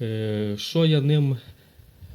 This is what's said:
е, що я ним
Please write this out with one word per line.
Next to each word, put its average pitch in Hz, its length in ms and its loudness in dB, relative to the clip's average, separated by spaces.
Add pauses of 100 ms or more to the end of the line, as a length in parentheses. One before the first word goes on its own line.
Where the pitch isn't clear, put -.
е, 107 580 -2
що - 280 0
я 156 140 4
ним 143 360 2 (800)